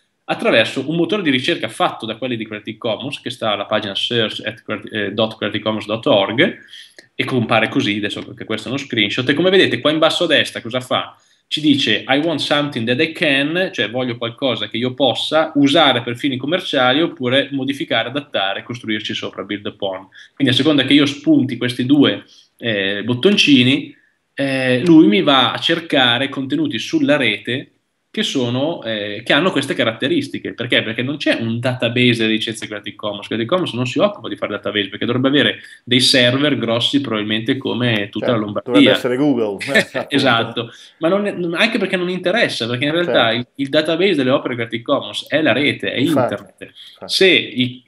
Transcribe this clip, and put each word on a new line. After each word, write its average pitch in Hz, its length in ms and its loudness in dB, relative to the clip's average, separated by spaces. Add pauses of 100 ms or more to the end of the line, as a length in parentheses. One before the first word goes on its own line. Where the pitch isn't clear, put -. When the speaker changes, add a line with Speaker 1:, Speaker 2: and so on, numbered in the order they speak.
(300)
Speaker 1:
attraverso 135 580 0
un 165 80 -2
motore 175 260 0
di 151 80 0
ricerca 131 380 0
fatto - 380 -4
da 110 100 -6
quelli 127 200 -6
di 107 100 -8
Creative 107 320 -10
Commons, 117 420 -6
che 117 100 -8
sta 113 220 -2
alla 101 120 -4
pagina 104 300 -4
search 113 500 -2
at 110 180 -10
creati-, 107 260 -8
eh, 104 240 -4
dot 110 240 -2
creativecommons 107 500 -4
dot 110 200 -4
org, 120 520 2 (560)
e - 100 -6
compare 113 440 0
così, 110 280 0
adesso - 380 -6
che 120 100 -14
questo 110 240 -8
è - 20 -8
uno 139 100 -4
screenshot, 123 480 -2
e 143 60 2
come 175 160 2
vedete 139 300 4
qua 147 100 2
in 160 80 0
basso 160 260 2
a - 20 0
destra 117 340 0
cosa 117 200 -6
fa? 107 360 -4 (320)
Ci 151 140 -4
dice, 127 440 2
"I 135 120 2
want 151 220 -2
something 143 460 -2
that 123 140 0
I 160 120 -2
can", 156 600 0
cioè 107 160 -2
voglio 123 300 -4
qualcosa 117 500 -4
che - 80 -8
io 127 160 -2
possa 147 600 0
usare 139 480 4
per 117 140 -6
fini 135 200 -2
commerciali 135 640 0
oppure 131 520 0
modificare, 135 580 -2
adattare, 110 520 -4
costruirci 110 520 -6
sopra, 98 300 -8
build 101 200 -8
upon. 98 440 -6 (260)
Quindi 131 180 2
a 127 40 2
seconda 139 280 4
che 135 80 2
io 143 140 6
spunti 131 500 2
questi 123 300 -2
due, 123 380 4 (340)
eh, 101 440 -2
bottoncini, 135 920 4 (380)
eh, 131 500 0
lui 170 220 10
mi 202 160 4
va 131 300 4
a - 60 -6
cercare 139 720 2
contenuti 139 500 -2
sulla 147 380 0
rete 120 560 -2 (380)
che 220 120 -4
sono, 131 600 -2
eh, 104 380 -6
che 165 120 0
hanno 170 180 2
queste 139 220 -2
caratteristiche. 117 800 -2
Perché? 120 280 0
Perché 107 200 -6
non 147 160 -4
c'è - 200 0
un 117 220 -4
database 123 640 0
delle 110 100 2
licenze 110 340 -6
Creative 107 300 -12
Commons. 101 300 -8
Creative 113 220 -4
Commons 170 260 -2
non 123 120 -2
si 123 120 -4
occupa 165 300 -2
di 101 60 -8
fare 101 180 -6
database, 101 360 -4
perché 104 160 -8
dovrebbe 123 240 0
avere 127 300 2 (260)
dei 123 160 2
server 135 560 4
grossi 117 460 0
probabilmente 113 560 -2
come 110 500 -2
tutta - 180 -4
Speaker 2:
Certo, - 60 2
Speaker 1:
la 107 120 0
Lombardia. 104 280 -6
Speaker 2:
dovrebbe 120 240 6
essere 127 200 -2
Google, 117 440 0
Speaker 1:
<laughs> 135 120 -8
Speaker 2:
eh, 135 60 2
appunto. 127 300 -4
Speaker 1:
Esatto, 117 600 0 (280)
ma 160 100 0
non 202 180 0
è, 196 60 -4
non, 175 220 -4
anche 220 220 0
perché 190 200 -2
non 180 120 -2
interessa, 180 580 -2
perché 123 200 -2
in 151 60 0
realtà 143 380 2
Speaker 2:
Certo. 117 60 0
Speaker 1:
il, 123 100 -4 (100)
il 139 120 -4
database 160 460 2
delle 131 160 2
opere 135 240 0
Creative 117 280 -6
Commons 104 460 -4
è 156 140 0
la 131 100 2
rete, 117 400 0
è 107 60 -4
Speaker 2:
Infatti, 131 340 2
Speaker 1:
internet. - 300 -12
Speaker 2:
infatti. - 500 -14
Speaker 1:
Se 185 160 4
i, 123 600 0